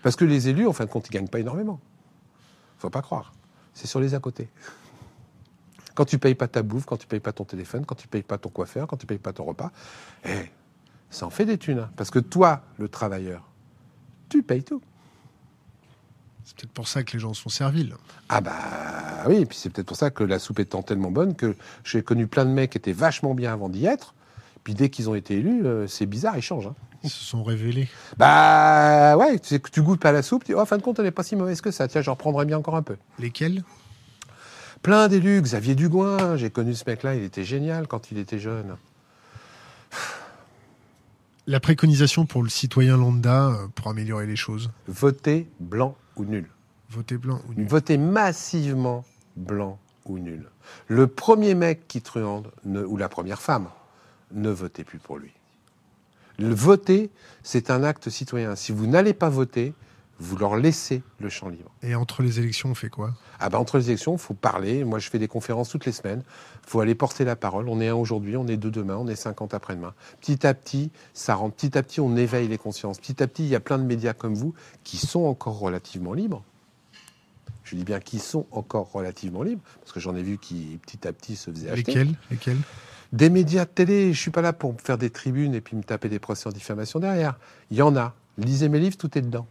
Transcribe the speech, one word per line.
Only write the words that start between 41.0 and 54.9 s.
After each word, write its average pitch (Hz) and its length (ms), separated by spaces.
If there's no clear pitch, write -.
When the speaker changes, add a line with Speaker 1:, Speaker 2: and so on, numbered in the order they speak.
Speaker 2:
La 135 120
préconisation 151 680
pour 123 160
le 113 60
citoyen 131 480
lambda, 123 500
euh, 104 260
pour - 140
améliorer 107 400
les 107 80
choses. 110 340
Speaker 1:
Votez 143 640
blanc 113 360
ou 104 60
nul. 101 280
Speaker 2:
Votez 117 260
blanc 127 320
ou 117 60
nul. 104 120
Speaker 1:
Votez 147 300
massivement 143 1080
blanc 98 440
ou 95 140
nul. 82 280
Le 127 200
premier 208 480
mec 165 320
qui - 160
truande, 107 480
ne, 101 200
ou 98 120
la 98 140
première 92 320
femme, 107 280
ne 104 200
votez 90 320
plus - 160